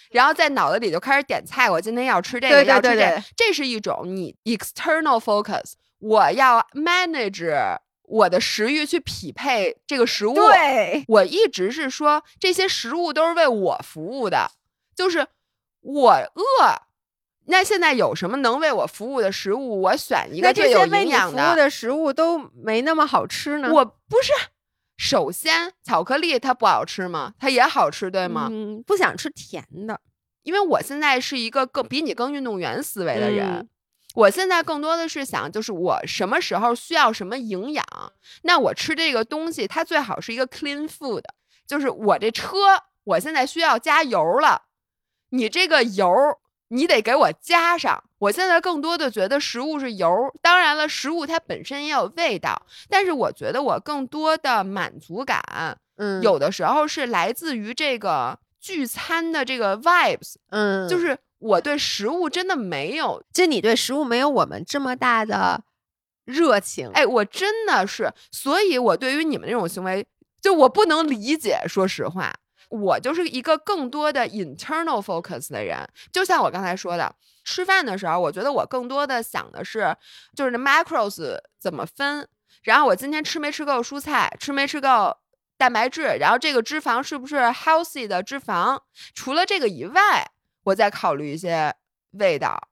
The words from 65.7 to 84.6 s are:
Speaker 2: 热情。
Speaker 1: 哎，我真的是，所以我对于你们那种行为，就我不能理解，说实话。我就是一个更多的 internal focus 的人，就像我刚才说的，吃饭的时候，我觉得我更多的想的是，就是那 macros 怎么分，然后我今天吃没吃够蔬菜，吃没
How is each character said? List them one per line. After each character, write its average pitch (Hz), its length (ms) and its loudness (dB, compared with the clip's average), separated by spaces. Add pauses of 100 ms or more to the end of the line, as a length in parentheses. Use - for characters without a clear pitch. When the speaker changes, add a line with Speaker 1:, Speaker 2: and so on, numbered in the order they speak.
Speaker 2:
热 262 340 2
情。 127 340 -8
Speaker 1:
哎， 302 100 4
我 220 220 2
真 427 400 -4
的 220 220 2
是， 196 260 -6 (180)
所 311 300 -2
以 359 160 2
我 240 180 2
对 262 200 -2
于 311 80 -2
你 302 160 -2
们 - 100 -10
那 - 20 -6
种 220 160 -2
行 185 160 -8
为， 190 220 -4 (340)
就 392 140 4
我 302 160 8
不 403 160 4
能 320 240 2
理 247 260 -2
解， 196 220 0 (100)
说 190 200 0
实 143 200 -6
话。 160 240 -6 (380)
我 196 300 0
就 247 120 -2
是 330 160 -2
一 254 140 -8
个 311 160 2
更 311 320 -4
多 302 240 -2
的 247 160 0
internal 220 720 -6
focus 175 500 -8
的 107 120 -8
人， 80 160 -8 (340)
就 370 100 0
像 349 180 2
我 170 80 2
刚 185 120 -6
才 180 140 -4
说 180 200 -8
的， 156 180 -4 (300)
吃 - 220 -6
饭 381 180 2
的 202 140 -6
时 190 100 -8
候， 170 120 0
我 160 120 0
觉 180 120 -8
得 277 100 0
我 226 120 0
更 247 220 -6
多 277 180 -2
的 254 160 -2
想 - 300 -10
的 - 140 -12
是， 196 280 -2 (420)
就 - 100 -2
是 - 60 -2
那 - 80 -2
macros 277 600 0 (400)
怎 180 140 -6
么 127 120 -8
分， 285 400 -6 (360)
然 226 180 4
后 294 60 4
我 202 100 4
今 269 160 -6
天 311 120 -4
吃 320 160 -6
没 294 120 -4
吃 302 140 -8
够 269 160 0
蔬 285 180 -10
菜， 269 400 -2
吃 285 140 -8
没 277 140 0